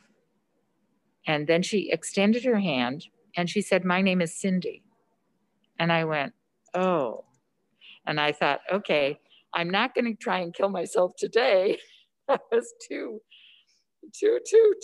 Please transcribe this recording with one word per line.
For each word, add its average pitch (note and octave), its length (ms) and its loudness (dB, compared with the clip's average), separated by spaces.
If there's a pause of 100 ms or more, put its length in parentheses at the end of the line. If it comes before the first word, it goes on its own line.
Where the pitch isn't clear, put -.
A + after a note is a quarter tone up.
(1300)
And D3+ 220 -2
then E3+ 160 2
she - 260 -2
extended G#3 540 0
her A#3+ 160 2
hand C#3 480 -2 (280)
and E3+ 140 -2
she G#3 120 0
said, F#3 220 0
"My F3+ 180 2
name F#3 200 2
is E3 140 -4
Cindy." F#3 480 -4 (960)
And E3+ 120 0
I E3 120 2
went, D3+ 300 -2 (420)
"Oh." F3 480 0 (800)
And D3+ 140 -2
I D3 120 2
thought, D3 300 0 (100)
"Okay, D3 480 0 (320)
I'm E3+ 200 -2
not A3+ 240 0
gonna A#3 180 0
try F#3 280 -4
and E3+ 120 -8
kill G3 160 -2
myself F3+ 460 0
today." G#3 680 2
<laughs> - 40 -20 (400)
That C4+ 140 0 (100)
was A#3 200 0 (160)
too, A#3+ 340 -10 (920)
too, A4+ 260 0 (440)